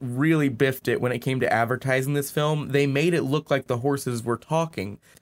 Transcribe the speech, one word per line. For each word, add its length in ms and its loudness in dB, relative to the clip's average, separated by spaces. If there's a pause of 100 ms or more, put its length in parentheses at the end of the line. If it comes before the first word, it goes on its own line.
really 480 2
biffed 400 0
it 120 2
when 120 0
it 60 -2
came 220 -2
to 120 2
advertising 600 0
this 160 -2
film. 380 -2
They 180 2
made 280 2
it 80 2
look 280 -2
like 160 0
the 120 -2
horses 440 -2
were 140 -2
talking. 600 -4 (240)